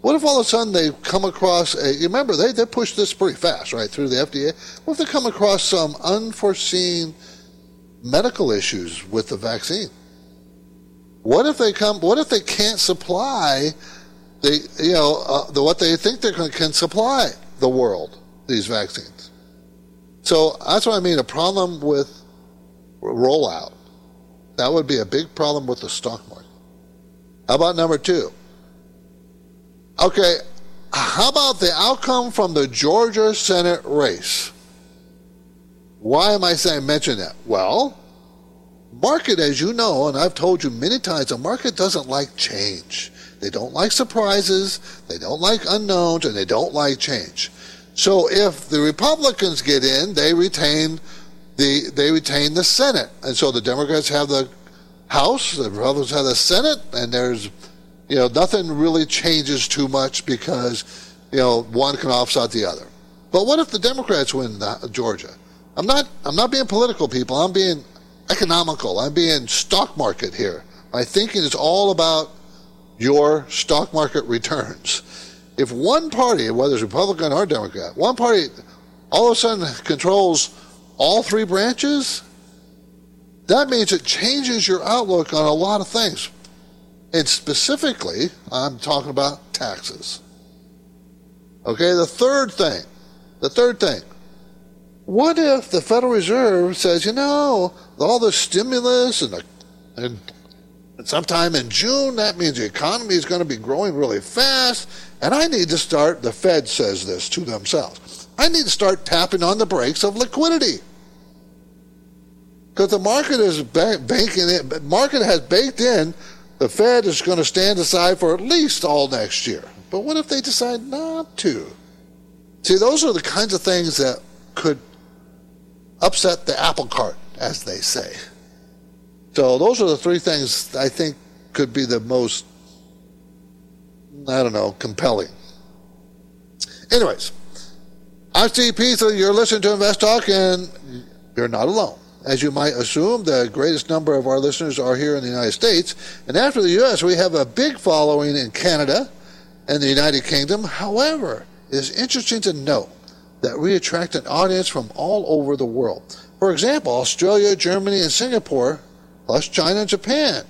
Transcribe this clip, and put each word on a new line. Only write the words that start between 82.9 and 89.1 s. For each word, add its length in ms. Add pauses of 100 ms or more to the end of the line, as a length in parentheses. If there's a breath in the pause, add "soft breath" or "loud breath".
that 240
means 220
it 120
changes 640
your 160
outlook 480
on 140
a 80
lot 260
of 80
things. 400 (840 loud breath)
And 160
specifically, 1000 (200)
I'm 300
talking 300